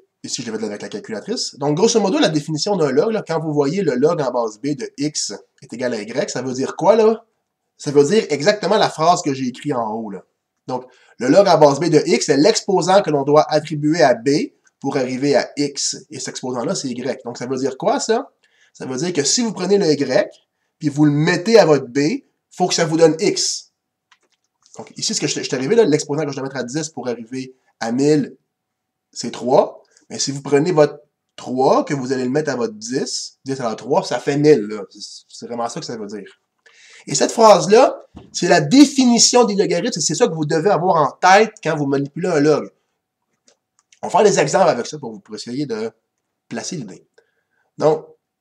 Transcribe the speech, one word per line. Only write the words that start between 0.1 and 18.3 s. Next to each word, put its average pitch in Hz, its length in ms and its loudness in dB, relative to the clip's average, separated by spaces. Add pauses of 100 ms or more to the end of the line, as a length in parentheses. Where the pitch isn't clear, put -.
ici, - 180 -8
je 113 100 -8
l'ai 110 60 -6
fait 110 80 -6
avec - 160 -8
la 202 80 -12
calculatrice. 196 680 -8
Donc 147 180 -2
grosso 220 220 4
modo, 202 180 0
la 247 120 2
définition 156 460 -2
d'un 151 140 0
log, 160 220 2
là, 208 160 -4
quand 165 120 -4
vous 156 140 -6
voyez 147 300 0
le 147 100 0
log 151 260 2
en 131 120 -2
base 117 280 -4
B 143 160 -4
de 110 220 -10
x 143 360 -6 (280)
est - 100 -20
égal 120 220 -4
à 107 80 -6
y, 117 280 -6
ça 127 120 -6
veut 127 120 -6
dire - 220 -6
quoi, 190 200 4
là ? 220 280 2 (540)
Ça - 140 -8
veut 143 120 6
dire 196 260 2
exactement 202 480 0
la 151 120 2
phrase 175 320 2
que 139 140 -4
j'ai 131 100 -6
écrite 131 280 -6
en 113 200 -4
haut, 113 160 -8
là. 95 140 -14 (420)
Donc, 127 200 -8 (340)
le 123 80 -2
log 185 200 6
en 165 120 6
base 139 200 6
B 175 60 -2
de 151 220 4
x, 220 180 0
c'est 143 120 2
l'exposant 185 680 2
que 165 80 -4
l'on 143 100 0
doit 147 260 4
attribuer 151 540 -2
à 127 140 6
B 117 140 -4 (500)
pour 139 180 -4
arriver 131 380 -2
à - 200 -2
x. 143 420 -4 (120)
Et 110 80 -16
cet - 120 -10
exposant-là, 123 440 -6
c'est - 140 -8
y. 123 360 -6
Donc, 117 140 -12
ça 123 80 -10
veut 131 120 -6
dire 131 200 -4
quoi, 233 220 -2
ça ? 240 320 -4 (420)